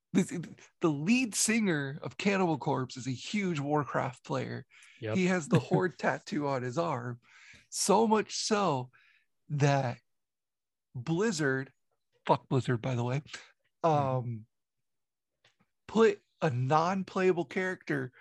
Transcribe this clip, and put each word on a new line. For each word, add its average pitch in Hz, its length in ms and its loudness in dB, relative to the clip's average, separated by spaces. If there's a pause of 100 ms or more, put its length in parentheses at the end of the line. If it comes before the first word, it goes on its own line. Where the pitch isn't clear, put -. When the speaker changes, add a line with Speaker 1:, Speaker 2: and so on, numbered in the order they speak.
(120)
Speaker 1:
this, 190 200 2 (500)
the 170 80 2
lead 202 460 0
singer 165 680 0
of - 160 -10
Cannibal 190 400 2
Corpse 131 400 -2
is 123 100 -10
a 131 40 -2
huge 180 480 -4
Warcraft 139 680 -2
player. 123 400 -6 (360)
Speaker 2:
Yep. 110 160 -2
Speaker 1:
He 180 100 2
has 180 220 0
the 156 100 4
Speaker 2:
<laughs> - 80 -4
Speaker 1:
Horde 185 320 0
tattoo 147 480 -2
on 135 160 -2
his 127 140 -4
arm, 123 420 -4 (500)
so 214 380 2
much 214 280 2
so 170 540 0 (600)
that 139 480 2 (960)
Blizzard, 147 760 0 (560)
fuck - 220 2
Blizzard, 127 340 0
by 131 140 -2
the 120 80 -2
way, 127 180 -2 (600)
Speaker 2:
Mm-hmm. 143 340 2
Speaker 1:
um, 117 280 -6 (1400)
put 214 320 4 (220)
a 165 80 2
non-playable 170 960 2
character 170 760 -4